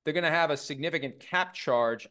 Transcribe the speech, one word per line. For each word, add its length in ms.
They're 100
gonna 160
have 200
a 60
significant 640
cap 340
charge 560